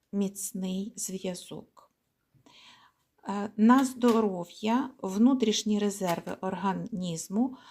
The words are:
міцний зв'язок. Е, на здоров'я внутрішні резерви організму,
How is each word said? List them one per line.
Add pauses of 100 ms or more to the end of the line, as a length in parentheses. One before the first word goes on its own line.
(160)
міцний
зв'язок. (1400)
Е,
на
здоров'я (120)
внутрішні
резерви
організму, (140)